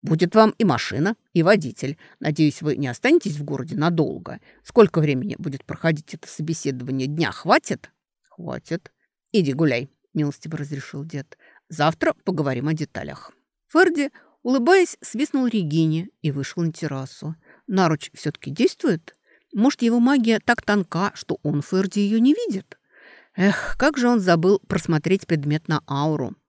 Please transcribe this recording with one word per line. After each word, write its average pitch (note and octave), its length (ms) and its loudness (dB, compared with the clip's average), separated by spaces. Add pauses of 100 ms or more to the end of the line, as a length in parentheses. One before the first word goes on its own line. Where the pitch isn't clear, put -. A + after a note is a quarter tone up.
«Будет F3 320 0
вам A3 240 8
и A#3 60 0
машина, D3+ 520 0 (180)
и E3 100 2
водитель. D3+ 540 0 (220)
Надеюсь, D3+ 420 0
вы D3 160 -2
не C#3 100 -4
останетесь G3+ 480 2
в D3 80 -10
городе D3 320 -8
надолго. D#3+ 640 -2 (240)
Сколько - 380 4
времени D3 360 -2
будет D3+ 280 -10
проходить D#3 480 -4
это - 160 -18
собеседование? C3+ 800 -6
Дня D3 240 -2
хватит?» - 600 -2 (380)
«Хватит». - 640 -12 (400)
«Иди E3 180 2
гуляй», C3 380 0 (240)
милостиво D3+ 440 -4
разрешил C#3+ 460 -12
дед. D3 340 -14 (320)
«Завтра D#3+ 440 0 (100)
поговорим C#3 440 -2
о D#3+ 60 0
деталях». - 580 -10 (360)
Ферди, D#4+ 420 2 (320)
улыбаясь, C#4+ 600 2
свистнул C4 460 -2
Регине D#3+ 600 0 (120)
и D3+ 100 -2
вышел C#3+ 320 -6
на D#3+ 80 0
террасу. D3 640 -10 (320)
Наруч F3+ 460 2
все-таки - 380 -8
действует? - 640 0 (380)
Может, B3 280 2
его A#3 180 2
магия A#3 400 4
так - 220 0
тонка, G3 520 -2
что - 300 -8
он, D3 180 -2
Ферди, F#3+ 380 -2
ее G3+ 200 2
не C4 140 6
видит? F#4+ 460 -4 (560)
Эх, - 420 0
как C#4+ 200 2
же A#3+ 100 2
он A#3+ 120 4
забыл F3+ 480 4
просмотреть E3+ 600 0
предмет D3+ 400 -2
на D#3 200 0
ауру. C#3+ 480 -2 (140)